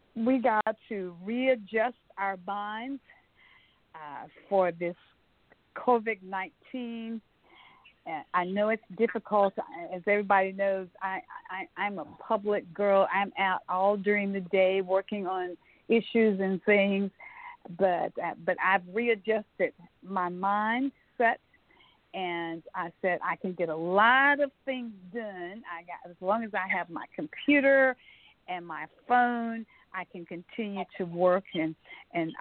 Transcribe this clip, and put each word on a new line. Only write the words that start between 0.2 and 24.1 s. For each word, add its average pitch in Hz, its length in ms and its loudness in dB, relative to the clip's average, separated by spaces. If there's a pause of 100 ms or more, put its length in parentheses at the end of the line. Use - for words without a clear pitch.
got 220 360 2 (140)
to 185 340 -6
readjust 233 720 0 (220)
our 196 200 -4 (100)
minds, 214 540 -8 (920)
uh, 147 340 -14 (220)
for 185 220 4
this 170 240 -4 (800)
covid 226 460 2
nineteen. 226 1000 -10 (840)
Uh, 156 140 -6 (120)
I 180 120 0
know 202 240 0
it's 220 120 0 (160)
difficult. 208 560 2 (400)
As 185 140 -8
everybody 196 460 4
knows, 190 340 0 (160)
I, 190 160 -4 (320)
I, 185 160 -8 (120)
I'm 196 200 -4
a 147 60 -8 (220)
public 208 360 0 (100)
girl. 196 400 4
I'm 196 240 0
out 190 220 0 (100)
all 190 260 2
during 202 380 0
the 196 60 -4
day 190 420 2
working 190 460 -2
on 180 280 -4 (320)
issues 220 520 4
and 190 240 0
things, 196 480 4 (680)
but, 175 340 2 (120)
uh, 170 100 -4 (100)
but 170 220 -2
I've 190 160 4 (100)
readjusted 214 840 -2 (280)
my 180 280 -4
mindset, 214 1080 0 (800)
and 170 480 -6 (100)
I 170 180 -6 (120)
said 180 200 0
I 175 120 -2
can 185 180 -6
get 170 160 -2
a 156 60 -4
lot 233 640 4